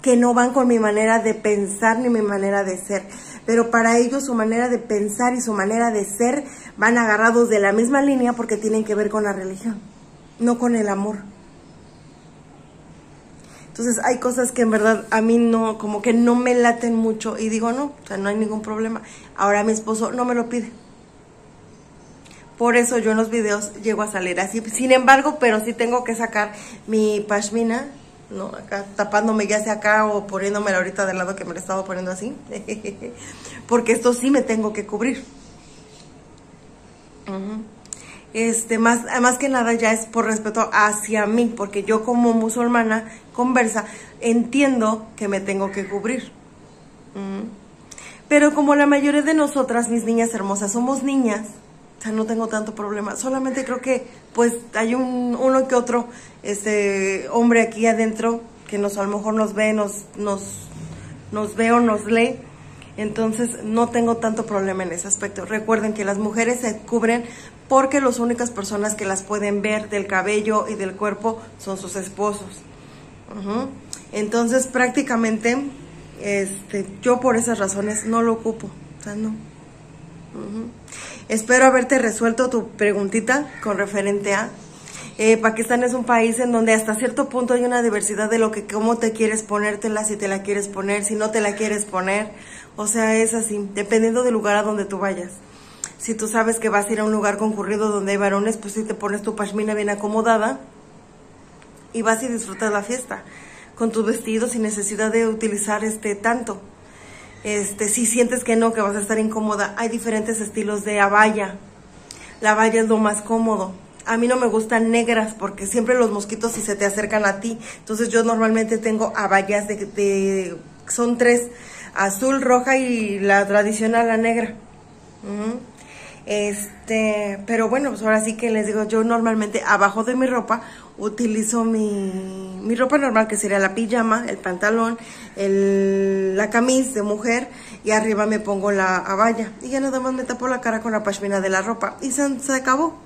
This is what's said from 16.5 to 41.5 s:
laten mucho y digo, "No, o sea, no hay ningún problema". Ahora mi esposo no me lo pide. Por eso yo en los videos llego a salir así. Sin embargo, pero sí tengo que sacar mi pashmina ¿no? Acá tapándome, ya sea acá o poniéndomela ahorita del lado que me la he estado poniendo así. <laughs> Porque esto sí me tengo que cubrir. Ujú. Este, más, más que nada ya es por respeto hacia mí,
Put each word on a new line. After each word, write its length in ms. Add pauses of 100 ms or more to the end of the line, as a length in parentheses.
laten 400
mucho 420
y 140
digo, 220
"No, 200 (100)
o 40
sea, 100
no 120
hay 80
ningún 260
problema". 400 (340)
Ahora 280
mi 80
esposo 400
no 120
me 100
lo 140
pide. 220 (1900)
Por 180
eso 220
yo 120
en 80
los 100
videos 440 (100)
llego 200
a 80
salir 300
así. 220
Sin 300
embargo, 460
pero 240
sí 120
tengo 300
que 100
sacar 380 (340)
mi 420
pashmina 600 (420)
¿no? 160
Acá 380 (120)
tapándome, 500
ya 160
sea 120
acá 320
o 200
poniéndomela 520
ahorita 280
del 120
lado 180
que 80
me 100
la 60
he 20
estado 220
poniendo 260
así. 240 (160)
<laughs> 600 (560)
Porque 240
esto 200
sí 180
me 120
tengo 300
que 140
cubrir. 380 (2000)
Ujú. 360 (720)
Este, 460
más, 220 (200)
más 180
que 100
nada 240
ya 200
es 140
por 200
respeto 460
hacia 540
mí, 300